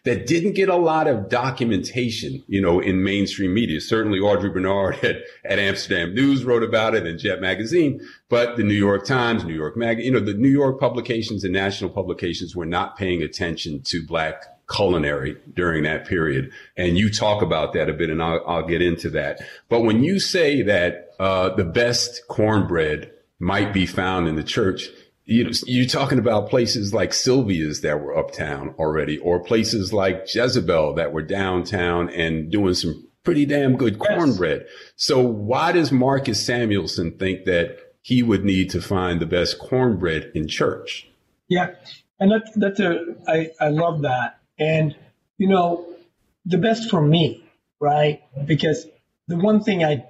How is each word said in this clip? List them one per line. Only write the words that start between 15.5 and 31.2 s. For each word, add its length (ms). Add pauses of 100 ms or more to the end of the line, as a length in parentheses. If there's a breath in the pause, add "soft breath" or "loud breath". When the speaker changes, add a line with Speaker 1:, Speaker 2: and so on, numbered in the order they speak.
Speaker 1:
during 300
that 220
period. 440 (260 loud breath)
And 220
you 120
talk 300
about 320
that 160
a 60
bit, 160
and 120
I'll, 240
I'll 200
get 160
into 280
that. 300 (300 loud breath)
But 100
when 240
you 160
say 420
that, 460 (100)
uh, 360
the 100
best 640
cornbread 840 (260)
might 340
be 140
found 420
in 80
the 60
church, 460 (360 loud breath)
you 200
know, 60 (160)
you're 200
talking 320
about 300
places 440
like 200
Sylvia's 720
that 180
were 160
uptown 600
already, 400
or 260
places 480
like 420
Jezebel 600
that 180
were 100